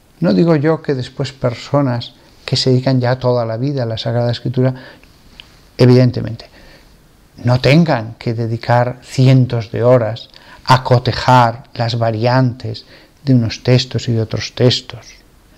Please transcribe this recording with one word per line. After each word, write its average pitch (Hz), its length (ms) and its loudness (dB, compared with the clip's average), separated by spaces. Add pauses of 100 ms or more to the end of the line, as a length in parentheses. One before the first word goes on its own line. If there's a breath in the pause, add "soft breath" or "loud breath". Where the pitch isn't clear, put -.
(220)
No 180 120 2
digo 170 220 4
yo 156 260 0
que 143 140 -4
después 127 380 -8
personas 123 800 -4 (320 soft breath)
que - 100 -4
se 131 160 0
dedican 127 280 0
ya 123 200 -2
toda 123 260 -2
la 113 120 -6
vida 135 260 -4
a - 20 -4
la 113 120 -6
Sagrada 120 340 -2
Escritura, 127 420 -2 (1040 loud breath)
evidentemente, 123 680 2 (960 soft breath)
no 123 180 0
tengan 135 580 2
que 120 140 -6
dedicar 120 680 -2
cientos 127 680 2
de 113 120 -4
horas 117 460 0 (360 loud breath)
a 127 180 2
cotejar 123 840 0 (100)
las 117 220 -4
variantes 113 880 -2 (380 loud breath)
de 135 120 2
unos 117 280 -2
textos 123 460 0
y 117 40 -2
de 113 80 -2
otros - 340 -8
textos, - 520 -2 (500)